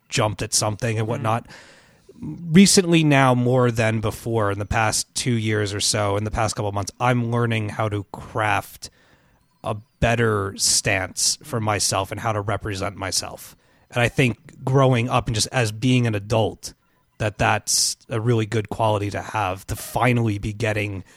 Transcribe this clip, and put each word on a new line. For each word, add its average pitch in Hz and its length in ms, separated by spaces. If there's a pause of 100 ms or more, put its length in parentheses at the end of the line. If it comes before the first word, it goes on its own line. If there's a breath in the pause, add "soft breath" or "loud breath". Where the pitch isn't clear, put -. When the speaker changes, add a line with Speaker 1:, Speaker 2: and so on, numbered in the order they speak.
Speaker 1:
jumped 107 320
at 110 120
something 110 440
and 110 80
Speaker 2:
Mm-hmm. 110 60
Speaker 1:
whatnot. 113 360 (720 loud breath)
Recently 170 840
now, 139 300
more 123 380
than 113 280
before, 107 520
in 98 80
the 104 60
past - 500
two 123 180
years 107 400
or 101 60
so, 101 380
in 104 60
the 107 80
past 110 240
couple 107 140
of 101 60
months, 101 240
I'm 123 320
learning 113 380
how 110 200
to 101 220
craft - 800 (720 soft breath)
a 113 120 (240)
better 110 580
stance - 840
for 120 160
myself 101 520
and 104 80
how 113 120
to 104 100
represent 98 540
myself. - 600 (340 soft breath)
And 120 140
I 117 40
think - 560
growing 131 460
up 123 180
and 120 80
just 104 160
as 117 200
being 123 340
an 113 80
adult, 104 600 (440)
that 107 220
that's - 580 (120)
a 117 120
really 113 240
good 107 240
quality 104 420
to 95 100
have, 95 460
to 110 80
finally 117 640
be 107 160
getting 104 500 (140 soft breath)